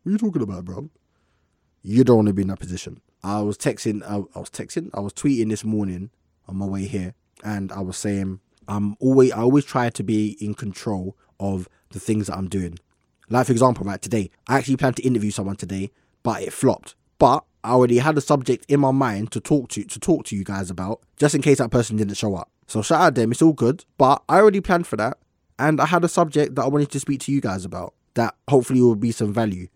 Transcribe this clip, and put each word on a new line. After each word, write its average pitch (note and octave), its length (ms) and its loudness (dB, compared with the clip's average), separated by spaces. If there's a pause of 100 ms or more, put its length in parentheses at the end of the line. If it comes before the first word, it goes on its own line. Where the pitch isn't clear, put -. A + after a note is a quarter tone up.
What - 60 -10
are F3 40 -2
you G#3+ 60 0
talking G3+ 240 -2
about, F#2+ 240 -8
bro?" G2+ 240 -14 (920)
You A2 200 4
don't A#2+ 140 8
wanna G#2 160 4
be F#2+ 80 0
in F#2 60 0
that G2 120 -6
position. - 400 -12 (240)
I G#2 180 -4
was G#2 180 -4
texting, G#2+ 440 -4
I, G#2 120 -10 (200)
I F#2 40 -12
was - 100 -16
texting, - 420 -10
I G2+ 100 -8
was G2+ 120 -8
tweeting B2+ 360 0
this G#2+ 140 -4
morning G#2 460 -4 (380)
on F#2+ 80 -12
my G2 100 -4
way G2 200 -4
here, F#2 280 -8 (300)
and G2+ 280 -6
I G2 100 -10
was F#2 140 -8
saying, F#2+ 440 -4 (280)
I'm G#2 320 -4
always, C3 340 6
I A2 80 -4
always C3+ 240 4
try A#2+ 260 -2
to - 120 -8
be G#2+ 400 0
in G#2 120 -6
control G2 600 -8 (240)
of G2 300 -6 (220)
the G2+ 80 -12
things G#2+ 260 -2
that D2+ 100 -8
I'm F#2 140 -8
doing. F2 300 -6 (500)
Like, B2 160 2
for C3+ 60 0
example, A#2+ 340 4
right, G2 160 -8
today, G2+ 300 -4 (160)
I C3 100 2
actually C3+ 200 0
planned C3 180 0
to - 80 -8
interview A#2 260 0
someone G2 280 -8
today, F#2+ 340 -8 (320)
but A2 180 -4
it F#2+ 120 -8
flopped. - 420 -2 (240)
But C#3 240 6 (200)
I A2 80 -4
already B2 280 4
had D3+ 180 0
a C#3+ 40 0
subject C3+ 460 -2
in C#3+ 120 2
my C3+ 120 4
mind A2+ 420 -2
to A2+ 60 -6
talk C3+ 300 -2
to, G#2 140 -8
to - 160 -14
talk - 260 0
to - 100 -8
you G2 80 -4
guys F#2+ 280 -8
about, F#2 300 -8 (160)
just D3 180 2
in C#3 80 0
case C#3 160 6
that A#2+ 100 0
person A2 280 0
didn't G2+ 200 -2
show G2+ 180 -2
up. - 140 -10 (180)
So G#2+ 140 -2
shout D#3 200 2
out E3+ 120 6
them, A#2 180 2
it's B2+ 120 2
all D#3+ 100 8
good, C3+ 320 0 (140)
but C3+ 280 4
I - 100 4
already G3+ 220 6
planned F3 280 -2
for - 80 -6
that, A2 240 -4 (400)
and D3 200 2
I C3+ 60 4
had E3+ 180 2
a F3 40 2
subject D3 480 0
that C3+ 80 0
I - 40 0
wanted C#3+ 240 0
to C#3+ 80 -6
speak C3+ 220 -4
to - 100 -6
you C#3 80 2
guys G2 240 -4
about F2+ 300 -12 (220)
that A#2 180 0 (160)
hopefully B2+ 320 4
will A#2+ 140 6
be A2+ 160 -2
some A2 200 -4
value. G2 440 -4